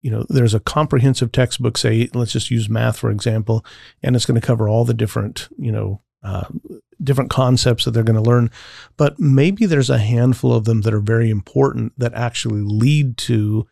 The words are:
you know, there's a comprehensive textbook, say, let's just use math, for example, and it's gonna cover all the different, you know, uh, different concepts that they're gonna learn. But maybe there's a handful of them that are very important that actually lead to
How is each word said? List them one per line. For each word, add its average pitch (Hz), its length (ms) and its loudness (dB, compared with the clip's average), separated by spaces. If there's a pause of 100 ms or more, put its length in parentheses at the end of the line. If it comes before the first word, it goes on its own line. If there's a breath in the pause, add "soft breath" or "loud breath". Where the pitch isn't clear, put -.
you 123 100 -6
know, 110 200 -4
there's 120 240 2
a 107 60 0
comprehensive 131 680 0
textbook, 120 480 -2
say, 117 360 0
let's 120 180 -2
just - 180 -4
use 113 200 -2
math, 113 280 0
for 117 120 -2
example, 110 540 -2 (380 loud breath)
and 127 140 2
it's 117 100 0
gonna 117 140 2
cover 113 280 0
all 113 180 2
the 117 80 0
different, 110 540 -4 (100)
you 131 140 -4
know, 101 280 -4 (220)
uh, 95 220 -6 (580)
different 131 280 -2
concepts 127 540 2
that 120 80 -2
they're 113 100 0
gonna 110 200 2
learn. 120 280 2 (460 loud breath)
But 147 240 0
maybe 170 460 4
there's 139 240 2
a 127 80 2
handful 120 560 2
of 113 100 0
them 113 180 2
that 107 120 0
are 107 60 0
very 113 300 0
important 117 680 -2
that 120 160 -4
actually 113 480 -4
lead 120 560 0
to 107 520 -2